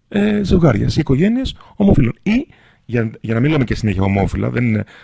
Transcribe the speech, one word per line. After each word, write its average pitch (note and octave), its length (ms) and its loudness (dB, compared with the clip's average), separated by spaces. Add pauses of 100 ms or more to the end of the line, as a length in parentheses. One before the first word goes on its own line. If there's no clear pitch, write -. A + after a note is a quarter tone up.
ε, G#3 340 -2
ζευγάρια, E3 460 2
σε - 120 0
οικογένειες G3+ 540 0 (220)
ομόφυλων. F#3 460 2
Ή, A#3 240 -2 (380)
για, A2+ 260 -4 (100)
για A2 140 -4
να A#2 60 0
μην C#3+ 100 2
λέμε C#3+ 140 0
και G#2+ 100 -4
συνέχεια G2 280 -2
ομόφυλα, G2 480 0
δεν B2 140 -2
είναι, G#2+ 200 -2 (200)